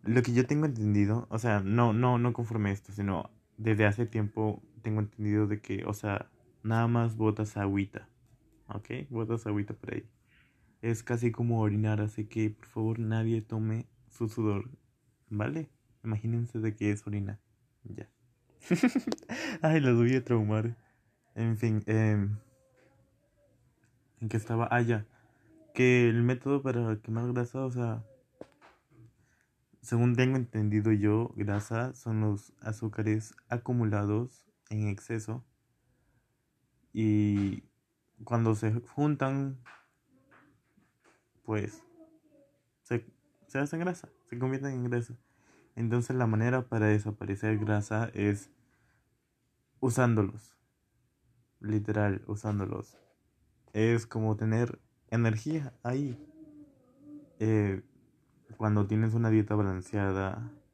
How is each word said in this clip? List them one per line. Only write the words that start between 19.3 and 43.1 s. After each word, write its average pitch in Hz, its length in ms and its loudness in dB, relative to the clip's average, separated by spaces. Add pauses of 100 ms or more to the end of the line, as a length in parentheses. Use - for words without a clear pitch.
Ay, 160 160 6
los 127 180 4
voy 120 180 6
a 127 80 0
traumar. 110 540 0 (560)
En 113 240 0
fin, 110 300 2
em, 104 500 2 (1800)
¿en 110 80 -6
qué 113 80 -2
estaba? 117 320 0
Ah, 120 120 4
ya. 113 260 2 (680)
Que 123 340 6
el 117 140 4
método 127 400 0
para 117 400 -2
quemar 117 320 -4
grasa, 123 320 -4
o 127 60 -4
sea, 113 340 -4 (1800)
según 120 340 2
tengo 131 220 4
entendido 107 540 2
yo, 107 440 2
grasa 107 600 -4
son 110 260 -4
los 104 400 -2
azúcares 110 720 -4 (160)
acumulados 113 960 -2 (240)
en 107 180 -2
exceso. 110 560 -6 (1500)
Y 104 680 0 (600)
cuando 117 300 2
se 107 200 0
juntan, 139 840 -2 (1900)
pues, 104 400 -4 (1000)
se, 117 220 -4 (420)